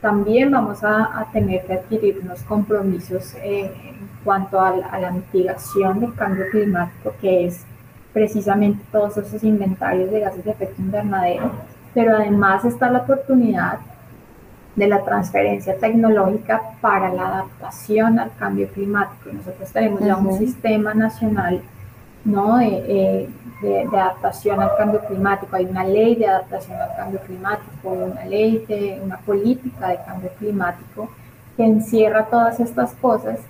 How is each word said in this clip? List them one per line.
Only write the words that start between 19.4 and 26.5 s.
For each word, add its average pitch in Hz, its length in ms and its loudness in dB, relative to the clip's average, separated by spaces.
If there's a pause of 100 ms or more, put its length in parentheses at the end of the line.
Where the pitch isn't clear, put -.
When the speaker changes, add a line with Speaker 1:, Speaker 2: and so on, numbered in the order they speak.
Speaker 1:
tenemos 214 280 0
ya 202 160 4
un 190 120 2
Speaker 2:
Ujú. 190 100 0
Speaker 1:
sistema 214 560 0
nacional, 208 680 0 (640)
¿no? 208 340 2
de, 240 80 4 (220)
eh, 95 400 2 (340)
de, 202 60 -2 (220)
de 196 80 2
adaptación 190 640 0
al 196 160 2
cambio 214 220 2
climático. 196 560 -2
Hay 185 100 2
una 185 180 -4
ley 214 300 4
de 226 140 0
adaptación 190 520 -2